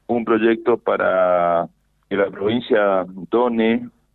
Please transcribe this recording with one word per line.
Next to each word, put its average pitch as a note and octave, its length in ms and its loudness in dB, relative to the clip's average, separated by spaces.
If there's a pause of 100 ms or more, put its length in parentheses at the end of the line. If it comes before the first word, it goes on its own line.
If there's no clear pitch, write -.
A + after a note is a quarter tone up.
un A#2+ 160 -2
proyecto A2+ 540 2
para F2+ 880 0 (420)
que G2+ 60 -4
la G2 140 0
provincia G2+ 760 0 (240)
done A#2 600 0 (260)